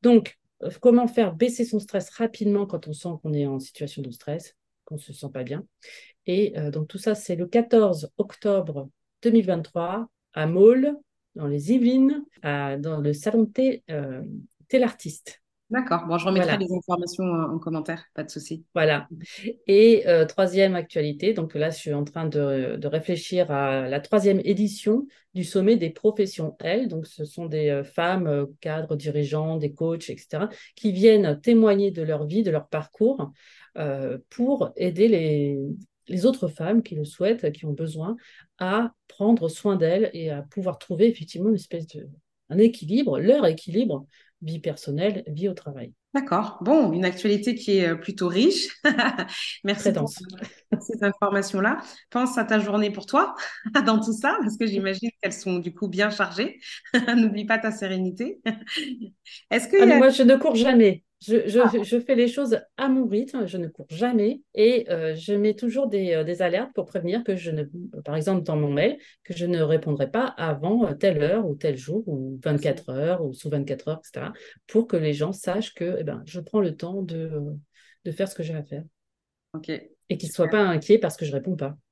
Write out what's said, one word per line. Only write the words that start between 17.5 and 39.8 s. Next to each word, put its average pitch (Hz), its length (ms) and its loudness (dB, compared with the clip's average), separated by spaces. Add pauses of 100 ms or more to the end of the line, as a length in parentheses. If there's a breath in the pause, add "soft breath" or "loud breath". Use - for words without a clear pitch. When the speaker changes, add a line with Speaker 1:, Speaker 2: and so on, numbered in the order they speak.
Speaker 2:
en - 40 -4
commentaire, 160 540 -8
pas 156 100 -10
de 151 60 -12
souci. 160 340 -12 (120)
Speaker 1:
Voilà. 156 320 2 (600 loud breath)
Et, 214 400 8
euh, 165 180 6
troisième 185 500 2
actualité, 160 580 -2
donc 165 220 -4
là, 156 160 0
je 160 60 -10
suis 151 160 -6
en 147 120 -2
train 160 220 -8
de, 139 500 -2
de 147 100 -6
réfléchir 165 640 -2
à 135 380 0
la 139 100 -2
troisième 196 460 2
édition 208 640 0 (260 soft breath)
du 185 100 -4
Sommet 196 320 2
des 170 140 0
professions 190 720 -2
L. 208 280 -2
Donc, 160 200 -8
ce - 180 -12
sont 170 220 -12
des, 151 220 0
euh, 139 140 -2
femmes, 175 440 -2
euh, 143 180 0 (160)
cadres, 156 340 -4
dirigeants, 151 640 -2
des 147 160 -4
coachs, 165 360 -4
et - 80 -10
cetera, 185 320 -6 (260 loud breath)
qui 214 160 -2
viennent 190 500 6
témoigner 208 500 4
de 165 120 -6
leur 151 240 -4
vie, 196 160 0
de 190 80 0
leur 151 180 -2
parcours, 214 600 -2 (460 soft breath)
euh, 135 420 -4 (100)
pour 254 480 0
aider 180 300 2
les, 151 500 2 (500)
les 180 200 -2
autres 190 200 0
femmes 196 360 0
qui - 100 -10
le 151 120 -6
souhaitent, 180 480 -2
qui 160 120 -14
ont 147 80 -4
besoin, 160 420 -6 (440 loud breath)
à 208 340 -2 (140)
prendre 233 420 2
soin 196 280 -2
d'elles 180 360 2